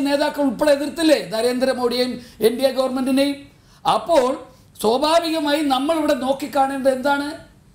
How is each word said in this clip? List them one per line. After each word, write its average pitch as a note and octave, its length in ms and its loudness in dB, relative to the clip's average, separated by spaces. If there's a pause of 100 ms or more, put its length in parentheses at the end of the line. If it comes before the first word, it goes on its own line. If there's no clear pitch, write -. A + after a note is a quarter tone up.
നേതാക്കൾ D4 380 0
ഉൾപ്പെടെ C#4+ 320 2
എതിർത്തില്ലേ D4+ 420 0 (140)
നരേന്ദ്രമോദിയെയും B3 800 0 (340)
എൻ A#3+ 120 2
ഡി C4 120 0
എ - 80 -4
ഗവൺമെന്റിനെയും? C4+ 580 0 (600)
അപ്പോൾ C4 340 2 (520)
സ്വാഭാവികമായി D4+ 800 0 (120)
നമ്മളിവിടെ D4+ 420 0 (100)
നോക്കിക്കാണേണ്ടത് C4+ 720 0
എന്താണ്? C#4+ 300 -2 (480)